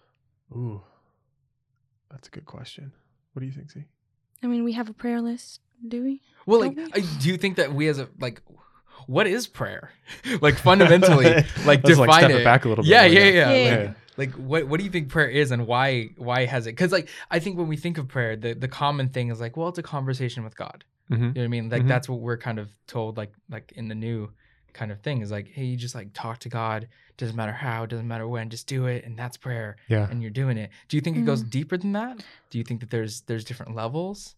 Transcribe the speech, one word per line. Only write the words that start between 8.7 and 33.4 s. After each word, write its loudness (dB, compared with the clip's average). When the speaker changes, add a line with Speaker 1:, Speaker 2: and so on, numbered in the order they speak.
Speaker 3:
what 0
is -2
prayer? -10
<laughs> -20
Like, 4
fundamentally, 8
Speaker 1:
<laughs> 4
Speaker 3:
like, -
Speaker 1:
Let's, -
like, 6
Speaker 3:
define 8
Speaker 1:
step 8
it 4
Speaker 3:
it. 2
Speaker 1:
back 6
a 0
little 2
bit 4
Speaker 3:
Yeah, 10
Speaker 1:
more, 8
Speaker 3:
yeah, 8
Speaker 1:
yeah. 8
Speaker 3:
yeah. 6
Speaker 2:
Yeah, 4
Speaker 3:
Like, 0
Speaker 2:
yeah. -10
Speaker 3:
like, -6
what, -4
what -2
do -6
you -8
think -4
prayer 0
is, 0
and -2
why, 0
why -2
has -4
it? -10
'Cause, 0
like, -2
I -2
think -6
when -4
we -4
think -6
of -6
prayer, -4
the, -8
the -8
common -4
thing -6
is, -10
like, -10
well, -6
it's -10
a -10
conversation -8
with -18
God. -16
Speaker 1:
Mm-hmm. 0
Speaker 3:
You 2
know -6
what -4
I -4
mean? -6
Like, -2
Speaker 1:
Mm-hmm. 2
Speaker 3:
that's -2
what -8
we're -6
kind -8
of -12
told, -8
like, -10
like, -18
in -12
the -10
new -8
kind -10
of -16
thing -6
is, -8
like, -10
"Hey, -12
you -6
just, -10
like, -16
talk -12
to -16
God. -6
Doesn't -8
matter -6
how, -8
doesn't -10
matter -10
when, -10
just -16
do -4
it, -6
and -14
that's -12
prayer." -10
Speaker 1:
Yeah. 0
Speaker 3:
And -6
you're -10
doing -2
it. -10
Do -4
you 0
think -4
it 0
goes 0
Speaker 2:
Mm. -10
Speaker 3:
deeper -4
than -4
that? -8
Do -10
you -6
think -8
that -14
there's, -8
there's -8